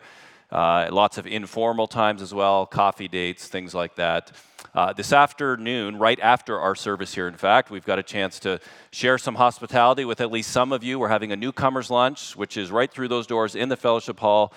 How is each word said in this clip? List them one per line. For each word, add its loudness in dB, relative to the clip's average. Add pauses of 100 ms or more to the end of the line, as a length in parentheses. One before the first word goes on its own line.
(520)
Uh, 2
lots 2
of -12
informal -2
times 0
as -12
well, 2
coffee 0
dates, -6
things -10
like -4
that. -2 (440)
Uh, 2
this -4
afternoon, 2
right 4
after 0
our 0
service -6
here, -4
in -10
fact, 4
we've -12
got 0
a -6
chance -6
to -4 (320)
share 2
some -6
hospitality 2
with -4
at -2
least -4
some 2
of -2
you. -4
We're 0
having 0
a -2
newcomer's -2
lunch, 0
which -6
is -6
right 0
through -8
those -2
doors -2
in -4
the -2
fellowship -2
hall. 4